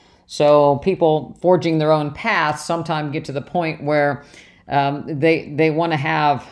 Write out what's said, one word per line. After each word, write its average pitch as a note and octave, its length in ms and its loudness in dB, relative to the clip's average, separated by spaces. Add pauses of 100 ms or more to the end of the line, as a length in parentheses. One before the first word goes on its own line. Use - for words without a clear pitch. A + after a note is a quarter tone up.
(260)
So D3 500 4
people D#3 680 0
forging E3 340 2
their D#3 160 2
own D3 200 0
path D#3+ 460 -2
sometimes D#3 540 -4
get D3+ 140 -6
to D3 60 -10
the C3 100 -6
point D#3+ 420 -6
where, C#3+ 400 0 (440)
um, C#3 380 -2
they, D#3 500 0
they D#3+ 140 2
wanna D#3+ 280 -2
have D3+ 540 -2